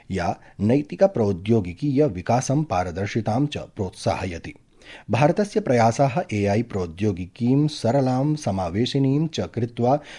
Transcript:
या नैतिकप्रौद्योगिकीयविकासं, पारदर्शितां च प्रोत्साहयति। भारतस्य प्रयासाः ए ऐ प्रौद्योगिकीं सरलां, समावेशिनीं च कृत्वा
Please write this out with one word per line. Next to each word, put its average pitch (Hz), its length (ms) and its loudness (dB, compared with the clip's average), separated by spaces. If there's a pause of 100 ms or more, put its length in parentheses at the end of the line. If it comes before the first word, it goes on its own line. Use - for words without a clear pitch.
(100)
या 90 300 -4 (200)
नैतिकप्रौद्योगिकीयविकासं, 120 2000 0
पारदर्शितां 101 840 -2
च 147 100 -6
प्रोत्साहयति। 90 1000 -6 (560)
भारतस्य 202 500 2
प्रयासाः 123 640 2 (100)
ए 101 120 0
ऐ 101 180 2
प्रौद्योगिकीं 104 1080 0
सरलां, 131 680 0
समावेशिनीं 127 920 0
च - 120 -6
कृत्वा 120 600 0 (180)